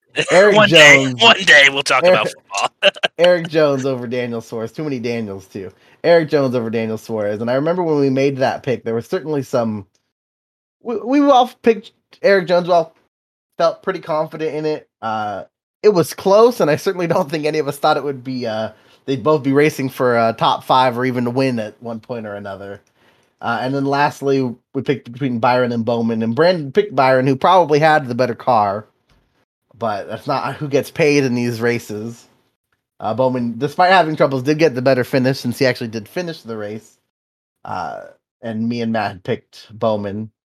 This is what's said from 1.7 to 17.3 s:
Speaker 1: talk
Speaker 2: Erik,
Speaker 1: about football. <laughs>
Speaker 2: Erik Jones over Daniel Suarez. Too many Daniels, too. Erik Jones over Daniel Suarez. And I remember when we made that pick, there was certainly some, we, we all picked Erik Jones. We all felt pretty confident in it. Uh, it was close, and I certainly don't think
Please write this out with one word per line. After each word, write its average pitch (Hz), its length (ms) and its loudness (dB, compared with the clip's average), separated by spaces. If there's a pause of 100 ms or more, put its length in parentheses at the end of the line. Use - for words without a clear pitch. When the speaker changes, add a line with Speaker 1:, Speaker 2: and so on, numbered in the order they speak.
Speaker 1:
talk 131 200 2
Speaker 2:
Erik, 180 180 4
Speaker 1:
about - 500 -6 (100)
football. 196 280 0
<laughs> - 80 -16
Speaker 2:
Erik 175 320 2
Jones 143 360 0
over 123 220 -4
Daniel 120 320 -6
Suarez. 113 320 -10
Too - 120 -10
many 139 140 -6
Daniels, 113 480 -6
too. 95 260 -14 (320)
Erik 160 260 4
Jones 135 260 2
over 113 140 -2
Daniel 110 280 -4
Suarez. 107 440 -6
And 117 100 -4
I 127 40 0
remember 170 280 -2
when 156 160 0
we 139 100 2
made 135 280 0
that 127 260 -2
pick, 120 200 -4
there 113 120 -4
was 117 120 -6
certainly 151 360 -4
some, 110 420 -4 (960)
we, 226 160 -6
we 240 220 0
all 262 300 6 (140)
picked 220 280 0 (300)
Erik 185 260 2
Jones. 175 200 2
We 180 60 0
all 165 220 0 (640)
felt 165 260 0
pretty 180 160 -6
confident 156 560 -6
in 156 100 -6
it. 151 240 -6 (120)
Uh, 107 440 -6 (380)
it 214 60 6
was 180 240 2
close, 220 480 4
and 151 100 2
I 147 60 2
certainly 180 300 -4
don't 165 220 -2
think 151 160 -4